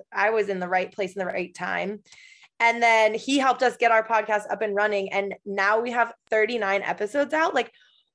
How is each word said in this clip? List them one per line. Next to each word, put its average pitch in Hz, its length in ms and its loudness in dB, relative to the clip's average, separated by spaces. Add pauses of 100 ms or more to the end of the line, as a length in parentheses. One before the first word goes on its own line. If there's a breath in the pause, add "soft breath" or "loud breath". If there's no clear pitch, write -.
(120)
I 196 200 0
was 208 180 0
in 190 100 -4
the 180 80 -6
right 185 240 -2
place 190 240 -8
in 196 40 -8
the 180 120 -4
right 180 220 -6
time. 185 480 -6 (580 loud breath)
And 233 220 2
then 220 320 4
he 254 240 -2
helped 262 240 2
us 233 160 0
get 233 140 4
our 226 160 4
podcast 214 440 0
up 214 120 -4
and 208 100 -2
running. 202 400 0
And 196 220 -2 (100)
now 202 340 2
we 240 120 -4
have 233 200 0 (200)
thirty-nine 214 500 0
episodes 208 540 -4
out. 320 180 0
Like, 240 180 -2 (440 soft breath)